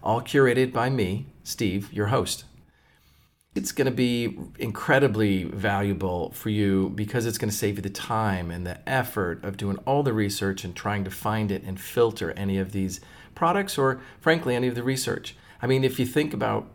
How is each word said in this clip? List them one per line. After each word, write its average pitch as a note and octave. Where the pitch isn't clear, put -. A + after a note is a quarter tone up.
all A2+
curated B2+
by A#2
me, A#2+
Steve, G2+
your C3
host. -
It's -
gonna C3
be A#2+
incredibly A2
valuable F#2+
for -
you G2
because G#2+
it's A2
gonna G#2+
save G2+
you G#2+
the F#2+
time F#2+
and F2
the -
effort A2
of G2
doing G2
all C#3+
the C3
research G2
and F2
trying G2+
to F#2
find G#2+
it F#2+
and F#2+
filter A2
any G2
of F#2+
these F#2+
products F#3+
or, C3
frankly, D#3+
any B2
of A#2+
the A#2+
research. C3
I -
mean, C3
if C3
you B2+
think D3+
about A2